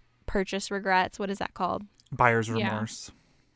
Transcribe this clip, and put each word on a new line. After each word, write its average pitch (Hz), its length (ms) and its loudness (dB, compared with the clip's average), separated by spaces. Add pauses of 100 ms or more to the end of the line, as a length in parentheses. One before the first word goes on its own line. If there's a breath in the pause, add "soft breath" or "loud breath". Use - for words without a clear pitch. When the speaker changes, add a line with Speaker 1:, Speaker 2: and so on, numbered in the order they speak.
(260)
Speaker 1:
purchase 196 440 -2
regrets. 190 480 0
What 196 120 -4
is 196 80 -4
that - 160 -6
called? 196 300 -4 (280)
Speaker 2:
Buyer's 117 360 4
Speaker 3:
Yeah. 113 60 -2 (140)
Speaker 2:
remorse. 110 420 -6 (460)